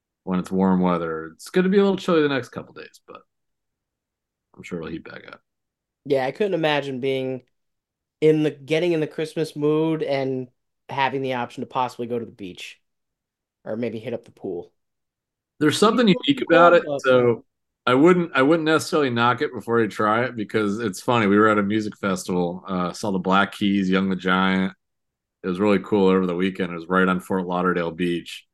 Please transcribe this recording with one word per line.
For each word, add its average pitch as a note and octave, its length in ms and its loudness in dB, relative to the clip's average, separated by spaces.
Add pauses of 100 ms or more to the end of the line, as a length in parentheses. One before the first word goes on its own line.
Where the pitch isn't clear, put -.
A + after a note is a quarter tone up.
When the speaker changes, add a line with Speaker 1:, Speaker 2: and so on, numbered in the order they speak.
(240)
Speaker 1:
when F#2 160 -2
it's E2+ 100 -8
warm F#2+ 300 2
weather. E2 540 -2
It's - 160 -20
gonna F#3 180 0
be G3+ 100 2
a G3 40 6
little G3 160 0
chilly E3+ 240 0
the D3 60 0
next C3 200 -4
couple - 240 -16
days, - 340 -20
but - 140 -20 (1400)
I'm F#2 60 -20
sure F2 160 -10
it'll D#2+ 120 -12
heat E2 140 -12
back - 240 -18
up. - 140 -20 (640)
Speaker 2:
Yeah, C3+ 180 0
I C3+ 60 -4
couldn't G3+ 240 -4
imagine C#3+ 460 -2
being C3 420 -4 (760)
in D#3 220 4
the, D3+ 80 0
getting D#3 420 -2
in D#3+ 80 0
the D3+ 60 -2
Christmas D#3 480 -6
mood D#3 480 0
and C3+ 460 -4 (400)
having C3+ 340 -2
the C3 120 -4
option A#2+ 260 -8
to A#2 60 -8
possibly B2 400 -4
go A#2 120 -6
to A2+ 60 -8
the G2+ 80 -16
beach - 480 -16 (840)
or A2 120 -8
maybe A2+ 220 -6
hit A#2 160 -10
up A2 100 -10
the - 80 -20
pool. F2 400 -12 (840)
Speaker 1:
There's D3 200 2
something A#3+ 280 4
Speaker 2:
Maybe F3 200 4
Speaker 1:
unique C#3 140 0
Speaker 2:
go - 40 -6
to - 40 -4
the E3 80 6
Speaker 1:
about E3+ 180 8
it, E3 100 4
Speaker 2:
club. C#3+ 180 -6
Speaker 1:
so B2 420 2 (420)
I B2 80 4
wouldn't, E3+ 400 6
I C3 80 4
wouldn't D#3 240 2
necessarily D3+ 440 2
knock A#2+ 320 0
it D3 100 -4
before A#2 280 -2
you A2 80 2
try G#2+ 360 0
it, B2 120 -6
because G#2 420 -2
it's A2 220 -6
funny. A#2+ 260 2
We G2+ 120 6
were A2 100 6
at G#2 100 4
a G#2 40 2
music G#2+ 360 -4
festival, F2+ 680 -4
uh, F2+ 260 -4
saw - 180 -8
the F#2+ 80 -2
Black F#2+ 340 2
Keys, G2 380 0
Young F#2+ 180 2
the F#2+ 80 -2
Giant. F#2+ 580 0 (680)
It F#2+ 60 -8
was F2+ 100 -4
really G2+ 200 2
cool F#2+ 300 2
over F#2+ 180 4
the F2 80 -2
weekend. F2+ 380 -4
It E2+ 40 -8
was E2 100 -12
right F#2 220 2
on F#2 120 0
Fort F#2+ 260 -4
Lauderdale F2+ 440 -2
Beach. F2 640 -6